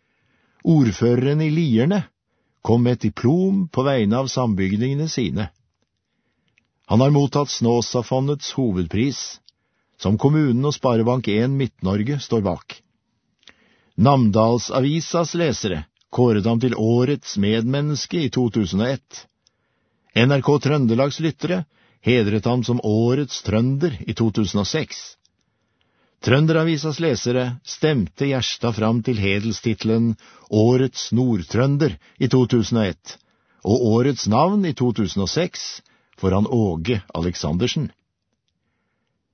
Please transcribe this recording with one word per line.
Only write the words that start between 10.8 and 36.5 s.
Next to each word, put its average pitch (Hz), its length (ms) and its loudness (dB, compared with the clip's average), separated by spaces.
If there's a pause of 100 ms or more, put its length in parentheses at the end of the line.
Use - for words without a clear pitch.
en 123 260 0
Midt-Norge 110 640 -4
står 113 240 -2
bak. 80 300 -6 (1200)
Namdalsavisas 127 1400 2
lesere 113 500 -4 (300)
kåret 113 320 4
ham 117 160 0
til 120 160 0
årets 120 580 0
medmenneske 127 880 -2
i 123 80 -2
to 127 240 0
tusen 98 300 0
og 131 100 -2
ett. - 320 -14 (880)
N 123 180 4
R 139 140 2
K 147 160 4
Trøndelags 135 580 0
lyttere 160 440 -4 (420)
hedret 110 400 2
ham 120 180 0
som 123 160 -2
årets 120 600 0
trønder 127 640 0
i 107 80 -4
to 113 160 0
tusen 104 320 0
og 98 80 -6
seks. - 480 -8 (1040)
Trønderavisas 160 800 2
lesere 127 640 -2
stemte 139 640 -2
Gjerstad 117 480 -4
fram 110 240 0
til 117 160 -2
hedelstitlen 110 960 0 (340)
Årets 123 640 2
Nordtrønder 123 840 0 (240)
i 131 80 0
to 127 160 4
tusen 117 340 0
og 104 140 0
ett, - 240 -20 (480)
og 123 180 2 (140)
årets 123 320 0
navn 185 360 2
i 151 120 -2
to 123 160 0
tusen 98 320 -2
og - 40 -6
seks - 520 -6 (360)
foran 95 280 2
Åge 101 560 0 (120)